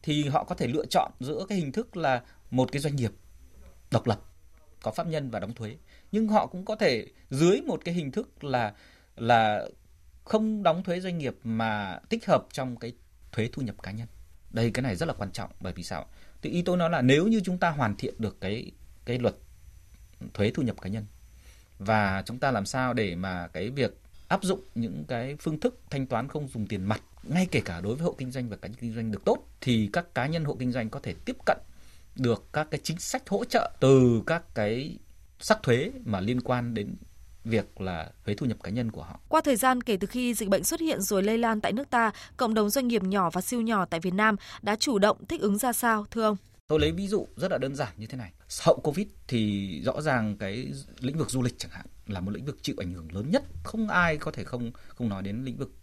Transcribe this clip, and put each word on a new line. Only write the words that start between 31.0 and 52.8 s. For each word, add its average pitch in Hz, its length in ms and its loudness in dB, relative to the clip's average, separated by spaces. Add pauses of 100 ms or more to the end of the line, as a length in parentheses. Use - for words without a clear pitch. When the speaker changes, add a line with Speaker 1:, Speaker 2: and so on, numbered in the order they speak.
Speaker 1:
thể - 140 -6 (100)
tiếp 254 120 -6 (100)
cận - 120 4 (560)
được 120 380 0
các 151 180 -2
cái 143 140 -4
chính 160 140 -4
sách - 300 -6
hỗ 196 160 0
trợ - 360 2
từ 127 460 8
các 165 160 0 (120)
cái 120 440 -2 (420)
sắc - 220 2
thuế 135 300 2 (120)
mà 101 160 0
liên 123 200 0
quan 120 340 -2
đến 104 220 -4 (480)
việc 110 360 -2
là 85 300 -4 (140)
thuế 104 100 -2
thu 143 120 -2
nhập 117 160 0
cá - 80 -8
nhân 117 200 -2
của 85 120 -10
họ. 87 260 -14
Speaker 2:
Qua 311 160 4
thời 277 120 4
gian 254 240 4
kể 226 160 0
từ 190 100 -2
khi 240 280 -2
dịch 214 140 -2
bệnh 190 160 4
xuất 339 160 -2
hiện 320 200 0
rồi 190 220 2
lây 220 160 2
lan 226 220 2
tại 196 120 0
nước 262 180 -4
ta, 233 220 4 (240)
cộng 226 180 2
đồng 214 160 4
doanh 254 180 2
nghiệp 233 140 2
nhỏ 185 280 2
và 180 100 0
siêu 240 220 -2
nhỏ 220 220 2
tại 165 160 -2
Việt 180 140 -2
Nam 214 220 4 (260)
đã 208 140 2
chủ 226 220 2
động 202 280 4
thích - 140 -6
ứng 202 180 2
ra 240 140 0
sao, 220 380 2
thưa 226 120 -2
ông? 214 140 4 (300)
Speaker 1:
Tôi 156 140 4
lấy 151 120 2
ví 190 160 -4
dụ 202 180 0 (100)
rất 180 140 -2
là - 80 0
đơn 135 180 -2
giản 135 200 -4
như 107 100 -10
thế 131 120 -8
này. 104 140 -10 (300)
Hậu - 180 6
covid 107 260 0 (220)
thì 104 420 2 (140)
rõ 127 160 0
ràng 120 380 0
cái 117 340 -6 (280)
lĩnh 143 180 -2
vực 143 120 -2
du 131 120 0
lịch 120 160 -2
chẳng - 140 -10
hạn - 140 -14 (200)
là - 140 -4
một 196 100 -4
lĩnh 202 140 -6
vực 143 180 -8
chịu - 160 -4
ảnh 92 140 -4